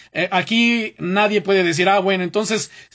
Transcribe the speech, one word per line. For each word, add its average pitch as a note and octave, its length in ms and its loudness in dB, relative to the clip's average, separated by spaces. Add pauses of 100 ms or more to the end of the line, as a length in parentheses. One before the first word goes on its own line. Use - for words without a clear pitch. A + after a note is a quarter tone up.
(140)
Eh, F3+ 180 -2
aquí A3+ 680 0
nadie G3+ 420 0
puede F#3+ 220 2
decir, E3+ 260 0
"Ah, G3+ 100 4
bueno, F#3 240 0
entonces, G#3 480 -4 (240)